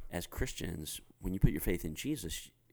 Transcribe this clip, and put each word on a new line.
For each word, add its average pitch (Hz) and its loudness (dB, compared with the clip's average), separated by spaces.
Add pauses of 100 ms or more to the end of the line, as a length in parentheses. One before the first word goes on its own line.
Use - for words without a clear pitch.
As - -4
Christians, - -4 (200)
when 92 -2
you 95 0
put - 10
your 73 0
faith 90 2
in 78 -4
Jesus, 110 -6 (220)